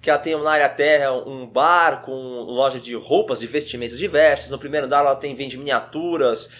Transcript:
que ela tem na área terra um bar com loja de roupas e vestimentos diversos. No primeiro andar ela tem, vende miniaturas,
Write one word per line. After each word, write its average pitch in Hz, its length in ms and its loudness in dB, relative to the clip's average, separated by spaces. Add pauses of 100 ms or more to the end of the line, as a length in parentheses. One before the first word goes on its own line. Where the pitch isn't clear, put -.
que - 60 -2
ela 147 100 4
tem 160 160 -4
na 151 160 -2
área 147 180 4
terra 143 440 2
um 131 340 -8
bar 151 560 4
com 131 100 -10
loja 127 680 -2
de 120 140 -12
roupas 135 480 0
e 117 40 -10
vestimentos 120 520 -6
diversos. 151 520 2
No 135 80 -8
primeiro 143 280 -4
andar 143 140 2
ela 139 140 4
tem, 139 200 -8
vende 127 240 -10
miniaturas, 143 1000 -2